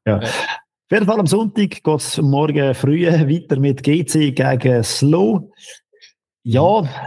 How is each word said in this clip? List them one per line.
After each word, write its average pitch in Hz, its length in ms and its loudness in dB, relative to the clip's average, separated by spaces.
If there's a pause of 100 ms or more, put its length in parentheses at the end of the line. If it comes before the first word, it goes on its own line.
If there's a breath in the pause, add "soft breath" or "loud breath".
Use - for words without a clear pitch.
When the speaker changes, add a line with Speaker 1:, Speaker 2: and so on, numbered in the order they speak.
Speaker 1:
ja. 104 160 0
Speaker 2:
Ja. 113 60 -6
Speaker 1:
Auf - 640 -10
jeden 208 160 2
Fall 214 120 2
am 196 60 2
Sonntag 202 580 -2
geht's 151 380 -2
morgen 143 540 0
früh 156 320 0
weiter 156 520 0
mit 139 220 0
G 151 240 0
C 151 280 0
gegen 131 500 0
Slow. 175 680 0 (920 loud breath)
Ja, 160 400 2
Speaker 2:
Mhm. 139 60 -4 (180 loud breath)